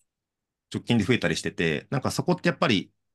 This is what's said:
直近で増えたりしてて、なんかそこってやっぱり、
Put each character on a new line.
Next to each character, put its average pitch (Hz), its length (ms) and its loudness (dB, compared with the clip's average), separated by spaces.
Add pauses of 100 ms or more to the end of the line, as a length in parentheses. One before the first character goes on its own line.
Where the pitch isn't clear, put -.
(720)
直 98 100 -8
近 120 160 2
で 104 60 2
増 123 100 2
え 107 40 0
た 85 100 -2
り 80 80 0
し - 60 -8
て 82 100 -6
て、 80 380 -2
な 139 80 -2
ん - 20 0
か 101 100 -2
そ - 140 -4
こ 180 80 0
っ - 80 -2
て - 80 0
や 170 60 0
っ - 40 -14
ぱ 170 100 2
り、 104 240 0 (220)